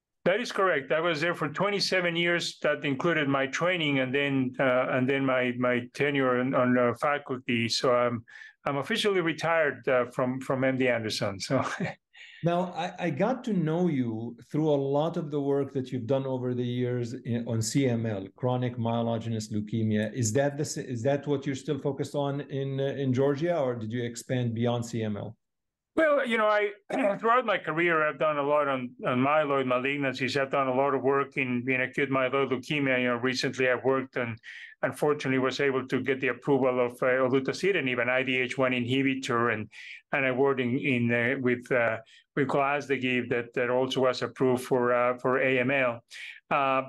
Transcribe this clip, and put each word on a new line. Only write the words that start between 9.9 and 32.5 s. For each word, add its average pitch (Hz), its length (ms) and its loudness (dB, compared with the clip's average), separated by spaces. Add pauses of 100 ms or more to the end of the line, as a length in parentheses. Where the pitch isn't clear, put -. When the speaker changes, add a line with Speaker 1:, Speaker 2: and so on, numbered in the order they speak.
Speaker 1:
from, 127 280 -2
from 131 260 -2
M 131 120 2
D 127 100 2
Anderson. 110 540 -2
So. 131 300 0
<laughs> - 40 -8 (680)
Speaker 2:
Now, 175 340 0
I, 175 300 -6
I - 20 0
got 196 360 0
to 214 100 -2
know 170 340 2
you 120 480 -2 (160)
through 156 160 2
a 147 80 4
lot 143 400 0
of 151 140 -4
the 147 100 -2
work 139 320 0
that 131 180 -4
you've 113 160 -4
done 135 200 2
over 127 260 -2
the 123 100 -2
years 123 520 -2 (100)
in, 117 240 -2
on 113 140 0
C 135 260 2
M 117 160 0
L, 98 220 -4 (100)
chronic 123 400 -2
myelogenous 117 720 -2
leukemia. 107 640 -2
Is 117 220 -2
that 143 240 2
the - 20 -2
s-, 147 160 -6
is 127 280 -8
that 139 220 0
what 139 200 -2
you're 139 80 -2
still 139 240 -4
focused 139 360 -6
on 143 280 -2
in, 135 380 -6
uh, 139 40 0 (140)
in 135 160 0
Georgia, 143 440 2
or 127 180 0
did 110 140 -8
you 120 140 -4
expand 120 480 -4
beyond 120 320 0
C 117 180 -6
M 104 140 -4
L? 107 180 -10 (600)
Speaker 1:
Well, 294 300 2
you 233 100 -2
know, 214 120 2
I, 208 240 2 (180)
<clears throat> 202 280 0
throughout 233 280 2
my 202 100 2
career, 160 500 2
I've 147 120 -2
done 156 180 2
a 143 60 0
lot 143 260 2
on, 131 220 -2 (160)
on 127 140 2
myeloid 139 440 2
malignancies. 131 720 -2
I've 135 120 -2
done 139 160 0
a 127 80 0
lot 135 180 2
of 135 100 0
work 135 360 2
in, 123 280 -2
in 131 140 0
acute 131 300 -2
myeloid 131 400 2